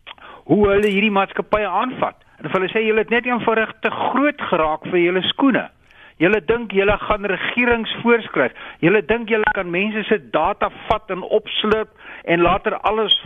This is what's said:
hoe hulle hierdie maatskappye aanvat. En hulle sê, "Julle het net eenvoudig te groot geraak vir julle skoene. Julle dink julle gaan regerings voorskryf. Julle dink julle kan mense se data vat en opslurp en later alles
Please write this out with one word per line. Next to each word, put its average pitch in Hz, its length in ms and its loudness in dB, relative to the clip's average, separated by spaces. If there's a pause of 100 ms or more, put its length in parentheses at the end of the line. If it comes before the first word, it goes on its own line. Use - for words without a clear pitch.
(460)
hoe 202 220 4
hulle 202 200 4
hierdie 208 240 2
maatskappye 196 560 -2
aanvat. 190 480 -2 (260)
En 151 80 -8
hulle 185 200 0
sê, 220 160 -2
"Julle 214 140 2
het 208 100 -2
net 233 160 0
eenvoudig 226 560 0
te - 100 0
groot 285 500 -2
geraak 156 460 0
vir 175 120 2
julle 180 220 2
skoene. 202 480 0 (480)
Julle - 280 2
dink 226 260 -2
julle 196 260 2
gaan 208 280 -4
regerings 233 760 -2
voorskryf. 220 500 2 (280)
Julle 196 260 4
dink 220 240 -2
julle 214 240 2
kan 185 160 -4
mense 202 340 -2
se 160 260 0
data 185 400 0 (180)
vat 214 220 -2
en 185 120 -6
opslurp 214 680 0 (340)
en 170 180 2
later 190 360 0
alles 214 480 -2